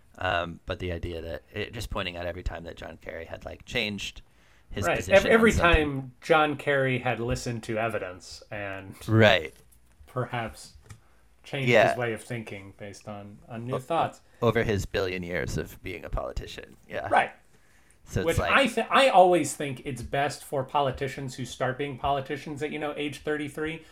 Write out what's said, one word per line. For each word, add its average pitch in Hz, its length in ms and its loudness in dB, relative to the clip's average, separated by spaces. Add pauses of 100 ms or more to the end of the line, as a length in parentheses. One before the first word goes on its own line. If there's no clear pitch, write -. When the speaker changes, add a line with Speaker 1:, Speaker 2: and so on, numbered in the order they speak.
(180)
Speaker 1:
Um, 87 480 -2
but 92 140 -6
the 90 140 -4
idea 82 280 -6
that 80 200 -10 (120)
it, 104 200 -8
just 113 160 -10
pointing 92 260 -6
out 87 100 -8
every 87 180 -8
time 85 200 -6
that 85 140 -12
John 80 240 -12
Kerry 82 240 -12
had, - 180 -14
like, - 220 -14
changed 104 560 -6 (480)
his 104 180 -4
Speaker 2:
Right. 156 100 2
Speaker 1:
position - 300 4
Speaker 2:
Ev-, 226 60 6
every 226 180 6
Speaker 1:
on - 60 2
something. 165 260 6 (180)
Speaker 2:
time 131 100 -12 (100)
John 151 340 4
Kerry 131 440 0
had 120 200 -2
listened 120 440 -4
to 113 140 -4
evidence 101 720 -4
and 98 460 -10 (120)
Speaker 1:
Right. 110 460 8 (540)
Speaker 2:
perhaps 117 640 -8 (720)
changed 135 260 -4
Speaker 1:
Yeah. 107 200 8
Speaker 2:
his - 80 -2
way 120 160 -4
of 104 100 -10
thinking 104 540 -12
based 101 300 -14
on, 101 300 -14 (120)
on 117 180 -10
new 127 80 -4
Speaker 1:
O-, - 40 -2
Speaker 2:
thoughts. 160 420 -4 (200)
Speaker 1:
over 117 220 2
his 101 220 0
billion 92 360 -2
years 85 360 -4
of - 260 -8
being 92 220 -10
a - 40 -12
politician. - 680 -8 (100)
Yeah. - 220 -6
Speaker 2:
Right. 208 220 4 (720)
Speaker 1:
So - 160 -4
it's - 60 0
Speaker 2:
Which 165 120 2
Speaker 1:
like - 120 2
Speaker 2:
I 262 160 6
th-, 220 240 -2
I 262 180 6
always 180 440 6
think 143 320 -6
it's 123 160 -6
best 139 420 -2
for 131 200 -2
politicians 135 720 -2
who 131 100 -6
start 127 320 -2
being 143 200 -6
politicians 143 640 -2
at, 151 100 -4
you 151 80 -8
know, 147 180 -4
age 147 220 -6
thirty-three 151 640 -4 (100)